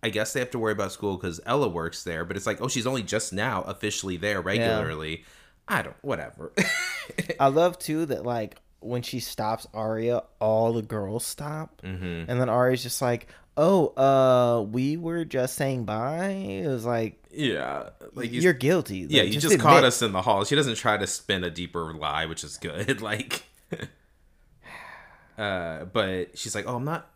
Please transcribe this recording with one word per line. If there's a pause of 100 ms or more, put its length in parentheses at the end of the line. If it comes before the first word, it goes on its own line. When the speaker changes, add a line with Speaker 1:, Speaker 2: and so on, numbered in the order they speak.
Speaker 1:
"I
guess
they
have
to
worry
about
school
'cause
Ella
works
there."
But
it's
like,
"Oh,
she's
only
just
now
officially
there
Speaker 2:
Yeah.
Speaker 1:
regularly." (420)
I
don't,
whatever. (440)
<laughs>
Speaker 2:
I
love,
too,
that,
like, (240)
when
she
stops
Arya, (180)
all
the
girls
stop.
Speaker 1:
Mm-hmm.
Speaker 2:
And
then
Arya's
just
like, (300)
"Oh,
uh,
we
were
just
saying
bye."
It
was
like, (120)
Speaker 1:
Yeah. (240)
Like,
you
Speaker 2:
"You're
guilty."
Speaker 1:
Yeah,
Speaker 2:
Like,
Speaker 1:
you
Speaker 2:
just
Speaker 1:
just
caught
Speaker 2:
admit.
Speaker 1:
us
in
the
hall.
She
doesn't
try
to
spin
a
deeper
lie,
which
is
good.
<laughs>
Like, (280)
<laughs> (1500)
uh,
but
she's
like,
"Oh,
I'm
not